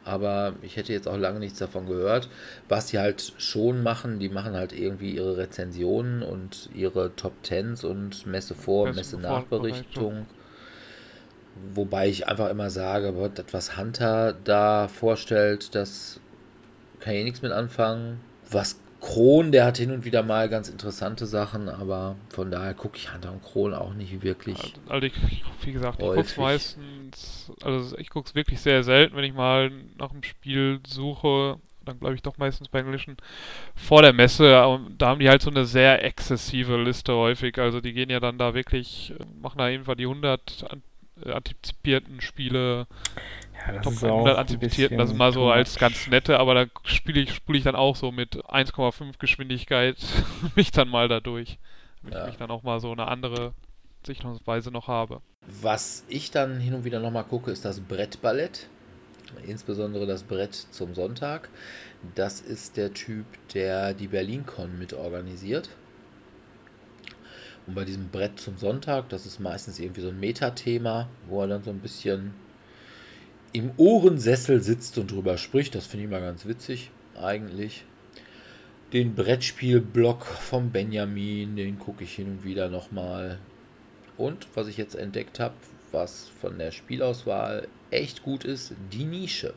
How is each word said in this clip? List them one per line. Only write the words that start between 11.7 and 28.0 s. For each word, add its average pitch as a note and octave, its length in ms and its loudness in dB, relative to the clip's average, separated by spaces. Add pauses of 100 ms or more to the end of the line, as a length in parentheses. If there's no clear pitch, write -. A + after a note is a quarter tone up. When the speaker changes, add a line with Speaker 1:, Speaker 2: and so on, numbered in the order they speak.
Speaker 1:
Wobei G2 340 2
ich G2 200 -2
einfach G2+ 220 0
immer G2+ 200 -2
sage, F#2+ 420 0
boah, F#2 160 -2
das, F#2+ 240 -8
was - 260 -6
Hunter A2+ 560 0 (100)
da G#2 440 6
vorstellt, G#2 840 2
das - 440 -6 (840)
kann A2 140 -4
ich G2+ 100 0
nichts B2 180 -6
mit B2 100 -4
anfangen. A#2 680 -2 (300)
Was - 280 -2 (240)
Kron, D3 500 8
der B2 140 10
hat B2 120 2
hin B2 120 0
und B2 160 -6
wieder A#2 160 4
mal A2 260 2
ganz G#2+ 220 -2
interessante G#2 560 -6
Sachen, G#2 420 -4
aber F#2+ 480 -6 (140)
von F#2+ 200 -6
daher F#2+ 220 -4
gucke - 240 -10
ich - 160 -12
Hunter F2+ 200 -10
und F#2+ 100 -12
Kron G2+ 320 -2
auch F#2 200 -6
nicht F#2+ 280 -8
wirklich F#2 520 -6
Speaker 2:
Also, - 140 -20
also C3+ 180 0
ich, C3 80 -4 (480)
wie C#3 100 -4
gesagt, B2 300 -4
ich F#2 100 0
guck's - 240 0
Speaker 1:
häufig. - 0 -
Speaker 2:
meistens, C#3 1120 -4 (120)
also C3 360 -4
ich - 120 -12